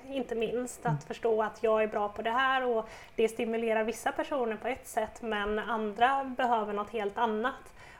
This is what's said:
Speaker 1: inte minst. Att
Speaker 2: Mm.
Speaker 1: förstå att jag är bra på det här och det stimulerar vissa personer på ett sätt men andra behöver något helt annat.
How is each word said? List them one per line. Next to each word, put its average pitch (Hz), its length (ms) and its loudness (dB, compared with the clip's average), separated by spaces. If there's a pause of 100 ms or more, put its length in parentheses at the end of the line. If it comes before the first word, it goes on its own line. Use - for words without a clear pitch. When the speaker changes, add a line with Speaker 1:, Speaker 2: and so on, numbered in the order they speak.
Speaker 1:
inte 262 260 -4
minst. 233 460 -2
Att - 60 -8
Speaker 2:
Mm. 226 140 2
Speaker 1:
förstå 220 420 0
att 214 200 -4
jag 220 200 4
är 214 40 4
bra 214 220 0
på 214 140 -6
det 226 80 -2
här 262 360 2
och 220 220 0 (280)
det 220 120 4
stimulerar 226 560 0
vissa 240 280 0
personer 269 440 0
på 214 120 -6
ett 254 200 -6
sätt - 340 -4
men 214 360 0
andra 220 640 2
behöver 240 480 2
något 208 180 -2
helt 202 280 -2
annat. 226 360 2 (460)